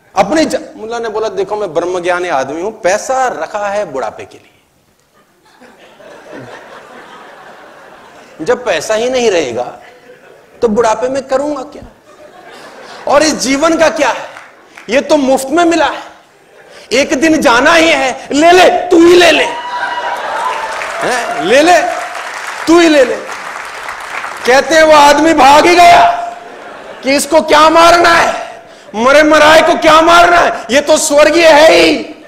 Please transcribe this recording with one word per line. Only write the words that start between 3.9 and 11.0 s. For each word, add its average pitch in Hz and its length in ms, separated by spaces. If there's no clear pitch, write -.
बुढ़ापे 113 320
के - 140
लिए। - 120
जब 240 200
पैसा 214 300
ही 233 160
नहीं 247 200
रहेगा 123 480
तो 240 60
बुढ़ापे 220 400